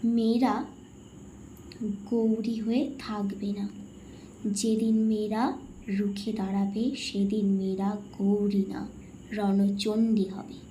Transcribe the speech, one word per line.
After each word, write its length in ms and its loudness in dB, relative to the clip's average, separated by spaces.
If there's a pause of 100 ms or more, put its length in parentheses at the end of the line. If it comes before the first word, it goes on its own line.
মেয়েরা 520 4 (1500)
গৌরী 500 2
হয়ে 280 2 (160)
থাকবে 520 -4
না। 140 -4 (800)
যেদিন 580 2
মেয়েরা 400 2 (440)
রুখে 460 0
দাঁড়াবে, 500 0 (120)
সেদিন 500 0
মেয়েরা 440 2 (300)
গৌরী 480 4
না, 140 -6 (500)
রণচণ্ডী 960 4
হবে। 320 -10 (140)